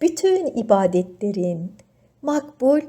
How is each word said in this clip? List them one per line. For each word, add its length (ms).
bütün 460
ibadetlerin 1300
makbul, 680